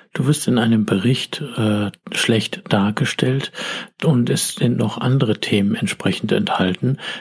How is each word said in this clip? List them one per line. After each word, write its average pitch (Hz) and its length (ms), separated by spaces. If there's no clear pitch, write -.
du 127 140
wirst 147 220
in 123 100
einem 113 280
Bericht, 104 540
äh, 104 360
schlecht - 580
dargestellt 127 840
und 123 260
es - 280
sind 123 200
noch 117 220
andere 127 400
Themen 104 380
entsprechend - 560
enthalten, 104 680